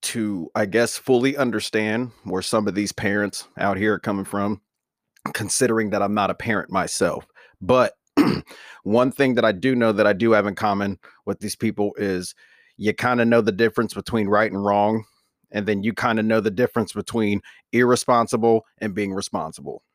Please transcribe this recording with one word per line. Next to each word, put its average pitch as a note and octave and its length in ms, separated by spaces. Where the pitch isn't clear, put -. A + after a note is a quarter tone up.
to, G2+ 520
I G#2+ 120
guess, A2+ 300
fully C3+ 400
understand A2+ 760
where F#2 180
some G#2+ 240
of F#2 80
these G2+ 160
parents G#2 560
out G2 200
here G#2 180
are F2 40
coming G2+ 260
from, G2+ 360
considering A2+ 580
that G2+ 120
I'm G2+ 120
not G2+ 160
a - 40
parent - 360
myself. F2 560
But A#2+ 320
<clears throat> - 60
one A#2+ 280
thing C3 240
that A#2 100
I A2 80
do B2+ 220
know A#2 180
that G#2 140
I G#2 60
do A2+ 200
have G#2 140
in G2 80
common G2+ 440
with G2+ 140
these G#2 180
people G#2 400
is F#2 380
you G#2 160
kinda B2 320
know A#2 160
the G#2+ 120
difference A2 400
between G#2 340
right G#2 240
and G2 140
wrong, G#2 400
and G#2 160
then G2+ 160
you A2 100
kinda A2 300
know A2 180
the G#2 100
difference A#2 420
between G#2 480
irresponsible A#2 920
and G#2+ 160
being G2 180
responsible. D#2+ 680